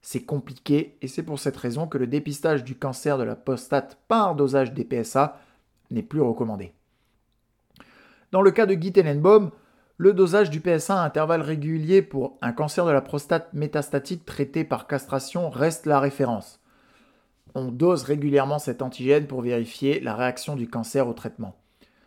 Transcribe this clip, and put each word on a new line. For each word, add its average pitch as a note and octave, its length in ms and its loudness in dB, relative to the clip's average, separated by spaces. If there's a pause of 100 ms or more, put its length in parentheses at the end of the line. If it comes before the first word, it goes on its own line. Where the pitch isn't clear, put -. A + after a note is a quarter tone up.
c'est - 200 -8
compliqué D3 760 -2
et C3+ 60 -10
c'est D#3+ 160 -8
pour D#3 160 -8
cette C3+ 180 -6
raison B2+ 300 -6
que D3+ 100 -6
le B2+ 80 0
dépistage D3 580 -2
du B2+ 120 -10
cancer C#3 420 -4
de B2+ 60 0
la A#2 120 -4
prostate C3 640 -4 (100)
par G#3 280 2
dosage C3+ 380 2
des A#2+ 100 -6
P B2+ 140 -4
S A2+ 180 -4
A C#3+ 240 0 (500)
n'est A2+ 140 -4
plus D3+ 180 -2
recommandé. A2 520 -2 (1600)
Dans F#3 80 4
le G3 100 10
cas A3 140 4
de F#3+ 80 2
Guy F3+ 180 -2
Tenenbaum, F3+ 600 6 (440)
le F#3 160 6
dosage F#3+ 380 4
du D3+ 100 -4
P F3 120 0
S D#3+ 180 0
A F#3+ 120 2
à E3 40 2
intervalles D#3+ 360 0
réguliers D#3 600 2
pour C3 400 -4
un A#2+ 100 -2
cancer D3+ 340 -2
de E3 60 4
la C#3 100 4
prostate D3+ 520 -4
métastatique D3 720 -4
traité C#3+ 400 -4
par C3 220 -6
castration C#3+ 640 -4
reste D3 360 -2
la D3 160 4
référence. C3+ 580 -4 (960)
On C3 160 -6
dose D3 320 2
régulièrement C#3+ 560 0
cet B2+ 220 -6
antigène C3 460 2
pour C3 140 -6
vérifier A#2+ 600 -2
la A#2 120 -6
réaction B2+ 440 -4
du A#2 100 -6
cancer B2 400 -2
au A#2 60 -4
traitement. A2+ 420 -12 (520)